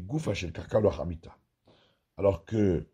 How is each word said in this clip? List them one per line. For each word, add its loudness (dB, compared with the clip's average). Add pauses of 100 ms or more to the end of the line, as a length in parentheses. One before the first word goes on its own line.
(2250)
Alors 2
que 2